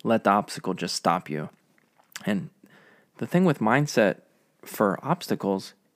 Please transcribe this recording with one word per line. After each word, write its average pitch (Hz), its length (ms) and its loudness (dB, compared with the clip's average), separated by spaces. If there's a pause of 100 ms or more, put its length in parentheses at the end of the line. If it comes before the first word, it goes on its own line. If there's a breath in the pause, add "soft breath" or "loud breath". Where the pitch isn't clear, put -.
let 113 200 2
the 101 80 6
obstacle - 420 0
just 87 220 -6
stop 90 340 0
you. 76 200 -6 (760)
And 98 240 -4 (680 soft breath)
the 123 100 -8
thing 180 180 2
with 160 140 2
mindset 117 580 2 (460)
for - 400 -2
obstacles 101 720 -4 (220)